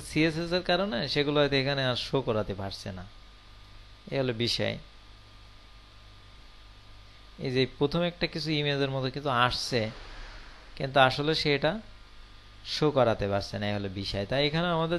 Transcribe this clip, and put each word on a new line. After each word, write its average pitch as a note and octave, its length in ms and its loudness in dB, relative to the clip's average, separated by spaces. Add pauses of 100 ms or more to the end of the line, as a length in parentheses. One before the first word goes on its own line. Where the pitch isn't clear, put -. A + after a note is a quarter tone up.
সিএসএস D#3+ 480 2
এর F3 120 0
কারণে G3 280 2 (160)
সেগুলো D3 280 4
হয়তো C#3 200 4
এখানে C#3 200 0 (100)
আর A#2 60 0 (100)
শো D3 100 2 (100)
করাতে G#2+ 340 0
পারছে G2 360 -8
না, F#2 60 -12 (1080)
এ - 80 -4
হলো B2+ 140 0 (100)
বিষয়। A2 300 0 (2750)
এই C3+ 100 -2
যে C3 60 4 (180)
প্রথমে E3 320 2
একটা E3+ 220 -4
কিছু D#3 160 -6 (100)
ইমেজের C#3 360 0
মতো C3 200 -2
কিছু C#3+ 140 -2 (160)
আসছে, A#2+ 360 0 (960)
কিন্তু C#3 200 0 (100)
আসলে C#3+ 240 0 (100)
সে D#3 160 2
এটা D3+ 140 2 (1040)
শো D3+ 120 4 (100)
করাতে A2 360 4
পারছে G2+ 260 -2
না, G#2 120 -2
এ - 60 0
হলো G2+ 120 -4 (120)
বিষয়। G2 280 -2
তাই C3+ 180 2
এখানে E3 200 0 (100)
আমাদের E3 220 0